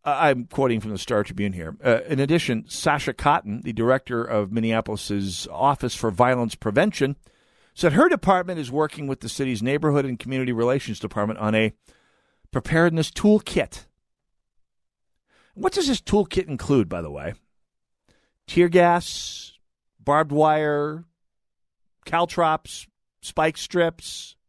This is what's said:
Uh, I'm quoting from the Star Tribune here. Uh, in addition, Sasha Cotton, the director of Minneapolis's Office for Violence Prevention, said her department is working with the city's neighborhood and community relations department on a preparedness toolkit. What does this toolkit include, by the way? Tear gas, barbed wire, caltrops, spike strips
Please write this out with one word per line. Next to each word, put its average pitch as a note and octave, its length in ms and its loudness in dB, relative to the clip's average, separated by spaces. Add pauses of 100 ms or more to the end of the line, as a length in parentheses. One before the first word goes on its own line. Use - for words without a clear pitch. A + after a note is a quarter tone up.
Uh, C#3+ 160 -2
I'm C3+ 260 2
quoting B2 340 0
from G#2+ 120 -8
the G2 60 -6
Star G#2+ 260 0
Tribune G2 300 -4
here. E2 300 -10
Uh, A#2 240 4
in C#3 120 -2
addition, C#3 480 0
Sasha - 460 -2
Cotton, A#2+ 480 0
the B2 120 -8
director A#2 500 0
of G#2+ 280 -2
Minneapolis's G#2+ 1000 -2
Office B2 420 0
for - 160 -2
Violence B2 460 2
Prevention, C#3 640 0 (580)
said D#3+ 180 2
her C#4 160 6
department F#3 500 2
is B2+ 120 -8
working D3 360 -2
with C3+ 120 -4
the A#2+ 100 -10
city's C3 320 -4
neighborhood C#3+ 440 2
and B2 120 -6
community B2+ 340 -4
relations A#2 480 0
department G#2 400 -4
on G#2+ 140 0
a A2 200 2 (760)
preparedness E3 600 2
toolkit. - 760 0 (1700)
What - 200 -2
does F4 140 0
this B3+ 140 0
toolkit F#3+ 460 0
include, C3 400 2
by F2 140 -6
the D#2+ 100 -10
way? C#2+ 220 -10 (1120)
Tear F3 220 4
gas, - 880 0 (400)
barbed D3 320 0
wire, D3+ 720 0 (1000)
caltrops, E3 840 -2 (340)
spike D#3+ 360 -2
strips - 800 -4 (120)